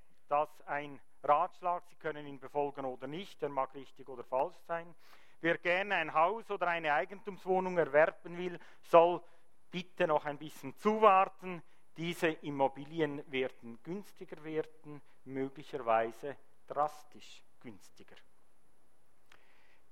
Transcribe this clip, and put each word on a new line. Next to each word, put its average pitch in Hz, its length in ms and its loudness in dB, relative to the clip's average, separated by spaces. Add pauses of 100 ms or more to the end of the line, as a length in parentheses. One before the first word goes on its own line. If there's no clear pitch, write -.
(260)
dass 147 360 0
ein 143 380 -6 (220)
Ratschlag, 175 640 4
Sie - 100 -18
können 147 300 -6
ihn 139 140 -10
befolgen 139 440 -2
oder 127 220 -6
nicht, 170 340 -8
der 147 80 -2
mag 135 260 0
richtig 135 340 -14
oder 120 160 -10
falsch 147 320 0 (100)
sein, 170 260 -4 (480)
wer 165 180 4
gerne 190 360 2
ein 160 180 2
Haus 185 380 4
oder 180 160 0
eine 165 260 2
Eigentumswohnung 185 840 0
erwerben 160 580 4
will, 175 220 -4 (240)
soll 170 400 10 (480)
bitte 180 380 -2
noch 151 160 4
ein 147 140 -4
bisschen 143 380 -10
zuwarten. 190 840 6 (340)
Diese 170 320 2
Immobilien 143 1040 0
werden 123 520 -2
günstiger 180 640 -10
werden, 156 580 -6 (220)
möglicherweise 131 1120 0 (320)
drastisch - 720 -4 (160)
günstiger. - 560 -16 (1800)